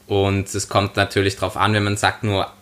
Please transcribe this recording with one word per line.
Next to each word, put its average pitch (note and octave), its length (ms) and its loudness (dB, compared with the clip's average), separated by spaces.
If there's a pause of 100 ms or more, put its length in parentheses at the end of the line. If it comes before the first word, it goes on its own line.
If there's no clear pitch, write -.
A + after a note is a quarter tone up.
Und G2 480 0
es - 140 -6
kommt G2 260 0
natürlich G2 400 0
drauf F2+ 200 -4
an, G#2 200 2
wenn G#2 80 2
man G2+ 140 0
sagt - 260 0
nur G2 240 0 (140)